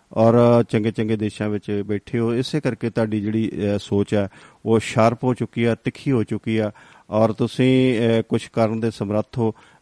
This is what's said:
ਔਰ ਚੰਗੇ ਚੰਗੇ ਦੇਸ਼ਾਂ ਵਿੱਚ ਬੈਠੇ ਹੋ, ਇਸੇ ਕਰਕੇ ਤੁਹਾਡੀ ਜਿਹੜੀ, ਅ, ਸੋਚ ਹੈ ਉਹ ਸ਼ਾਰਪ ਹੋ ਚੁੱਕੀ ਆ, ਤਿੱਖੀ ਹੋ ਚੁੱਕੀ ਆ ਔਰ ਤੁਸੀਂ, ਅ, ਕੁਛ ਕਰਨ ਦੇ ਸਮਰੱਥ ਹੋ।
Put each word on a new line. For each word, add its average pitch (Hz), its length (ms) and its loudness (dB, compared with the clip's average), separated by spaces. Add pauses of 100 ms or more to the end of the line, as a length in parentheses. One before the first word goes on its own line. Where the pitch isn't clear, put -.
(140)
ਔਰ 117 500 6
ਚੰਗੇ 110 280 -2
ਚੰਗੇ 110 240 -2
ਦੇਸ਼ਾਂ 107 340 -4
ਵਿੱਚ 104 360 -4
ਬੈਠੇ 104 340 -6
ਹੋ, 117 140 0
ਇਸੇ 131 280 -2
ਕਰਕੇ 120 280 -4
ਤੁਹਾਡੀ 110 320 -2
ਜਿਹੜੀ, 107 300 -2 (240)
ਅ, - 20 -2
ਸੋਚ 101 360 -2
ਹੈ 101 160 0 (360)
ਉਹ 110 140 4
ਸ਼ਾਰਪ 117 440 0
ਹੋ 127 100 0
ਚੁੱਕੀ 117 300 -4
ਆ, 117 120 0
ਤਿੱਖੀ - 360 -6
ਹੋ 117 120 2
ਚੁੱਕੀ 110 340 -4
ਆ 107 140 -2 (380)
ਔਰ 110 240 2
ਤੁਸੀਂ, 127 640 2
ਅ, 113 220 2
ਕੁਛ - 280 -4
ਕਰਨ 113 300 0
ਦੇ 113 120 -2
ਸਮਰੱਥ 104 460 -4
ਹੋ। 110 160 0 (280)